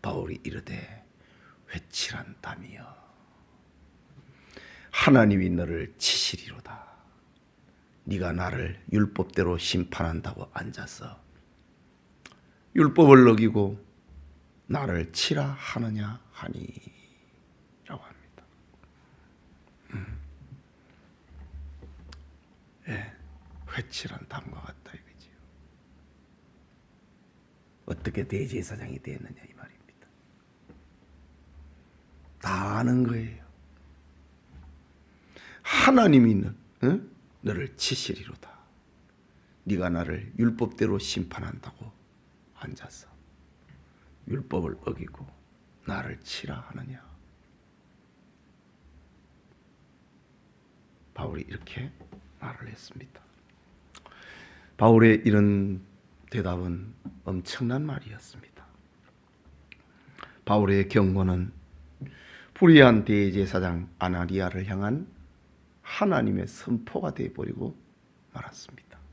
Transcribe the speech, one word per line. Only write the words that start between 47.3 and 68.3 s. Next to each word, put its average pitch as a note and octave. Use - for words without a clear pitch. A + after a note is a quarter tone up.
바울이 -
이렇게 -
말을 B2
했습니다. -
바울의 A2+
이런 G2+
대답은 F2+
엄청난 A#2+
말이었습니다. -
바울의 G2
경고는 F#2+
불의한 C3+
대제사장 F#2+
아나니아를 F#2
향한 G#2
하나님의 A2+
선포가 -
되어버리고 -